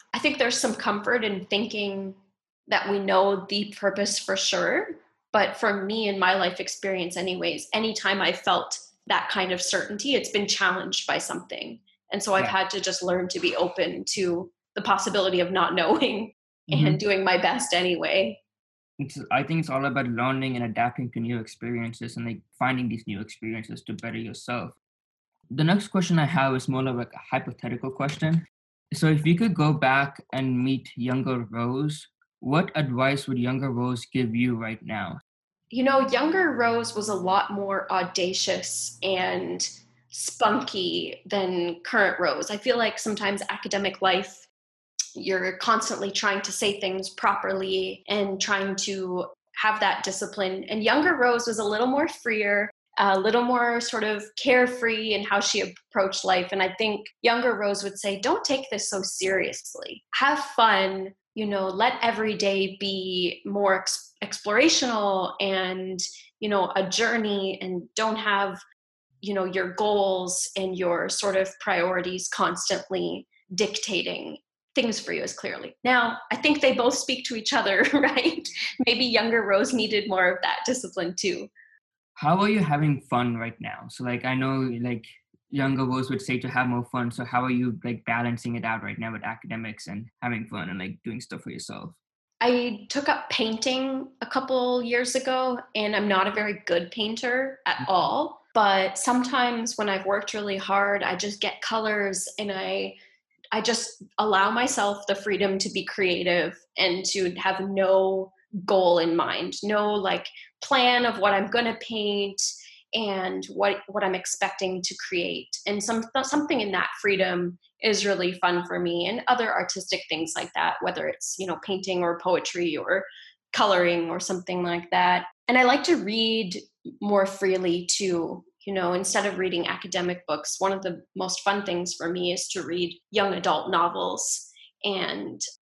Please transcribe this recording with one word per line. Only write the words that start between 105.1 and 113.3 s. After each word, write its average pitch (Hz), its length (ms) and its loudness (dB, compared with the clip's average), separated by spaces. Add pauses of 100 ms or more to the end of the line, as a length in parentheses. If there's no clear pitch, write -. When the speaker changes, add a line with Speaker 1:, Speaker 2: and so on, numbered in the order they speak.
Speaker 1:
freedom 196 460 0
to 196 100 -2
be 190 160 -4
creative 175 720 0 (220)
and 185 260 2
to 180 300 0
have 190 240 0
no 190 760 2 (320)
goal 185 320 6
in 165 180 4
mind, 170 460 0
no, 208 320 2
like, 185 320 0 (380)
plan 247 420 4
of 214 140 0
what 202 140 6
I'm 196 180 2
gonna 233 300 0
paint 202 600 -2 (520)
and 190 540 -2